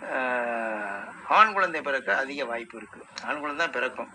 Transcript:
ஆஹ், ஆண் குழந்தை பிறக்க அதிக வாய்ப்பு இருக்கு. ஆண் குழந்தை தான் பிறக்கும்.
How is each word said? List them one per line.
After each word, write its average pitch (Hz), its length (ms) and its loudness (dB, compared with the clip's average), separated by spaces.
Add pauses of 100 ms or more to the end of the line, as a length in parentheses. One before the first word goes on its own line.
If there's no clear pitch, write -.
(120)
ஆஹ், 117 920 -2 (240)
ஆண் 208 260 8
குழந்தை 180 280 2
பிறக்க 135 360 -2
அதிக 139 280 -2
வாய்ப்பு 117 320 -6
இருக்கு. 107 220 -14 (240)
ஆண் 131 160 -2
குழந்தை 147 260 -2
தான் 165 120 -2
பிறக்கும். 123 380 -4